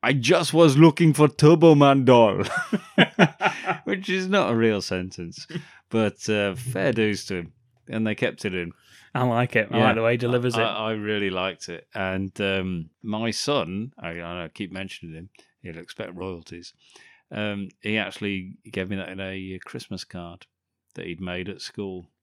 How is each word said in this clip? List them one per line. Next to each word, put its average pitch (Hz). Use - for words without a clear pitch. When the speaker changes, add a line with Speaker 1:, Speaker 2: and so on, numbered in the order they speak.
Speaker 1:
I 131
just 147
was 156
looking 160
for 147
Turbo 160
Man 139
doll," 110
<laughs> -
which 190
is 190
not 190
a 117
real 110
sentence, 90
but, 110
uh, 101
fair 123
dues 107
to 95
him, 85
and 110
they 107
kept -
it 92
in. 87
Speaker 2:
I 127
like 120
it. 110
I 120
Speaker 1:
Yeah. 113
Speaker 2:
like 113
the 113
way 117
he 123
delivers 123
Speaker 1:
I, 113
Speaker 2:
it. -
Speaker 1:
I, 110
I 113
really 104
liked 92
it, 85
and, 95
um, 92
my 110
son, 107
I, 85
I 85
keep 92
mentioning 92
him, 85
he'll 85
expect 90
royalties. 87
Um, 104
he 107
actually 98
gave 95
me 98
that 95
in 95
a, 95
uh, -
Christmas -
card 87
that 87
he'd 87
made 90
at 95
school. 92